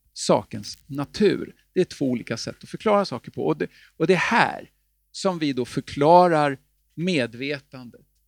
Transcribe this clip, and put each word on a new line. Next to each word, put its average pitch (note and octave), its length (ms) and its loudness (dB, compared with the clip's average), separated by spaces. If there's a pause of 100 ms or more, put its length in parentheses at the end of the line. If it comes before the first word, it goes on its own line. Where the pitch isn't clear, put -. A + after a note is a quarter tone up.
(140)
sakens A2 640 -2 (100)
natur. C#3+ 680 -2 (180)
Det F#3 80 0
är F3 40 -2
två - 240 -4
olika A#2+ 280 -4
sätt - 260 -10
att - 60 -20
förklara G3+ 360 0
saker - 260 -10
på. - 140 -6
Och D#3 120 0
det, F3 100 -4 (300)
och D#3+ 100 0
det F#3 60 4
är F3 40 4
här E3+ 520 0 (420)
som F#3 280 -4
vi D3 140 -2
då B2 120 -2
förklarar D3+ 920 4 (360)
medvetandet C3+ 1080 -6 (260)